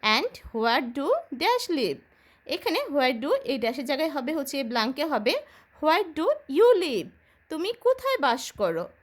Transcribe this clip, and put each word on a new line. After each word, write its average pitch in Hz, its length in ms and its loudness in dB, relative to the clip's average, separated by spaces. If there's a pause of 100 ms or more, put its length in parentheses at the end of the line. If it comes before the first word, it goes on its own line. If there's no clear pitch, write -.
And 247 300 2 (240)
where 233 280 2 (100)
do 277 120 -4 (320)
dash 427 320 0
live? 233 260 -2 (500)
এখানে 330 320 -2 (120)
where 254 320 0
do 302 120 0
এই 539 240 -2
ড্যাশের 240 260 -2
জায়গায় 285 260 -2
হবে 277 240 -4
হচ্ছে 285 220 -4
এই 269 80 -2
ব্ল্যাঙ্কে 240 400 -2
হবে 262 300 0 (480)
where 330 220 4 (140)
do 320 80 0 (300)
you 440 120 8 (160)
live? 214 240 -2 (400)
তুমি 330 240 -4
কোথায় 523 460 0
বাস 254 340 0
করো? 170 360 -2 (140)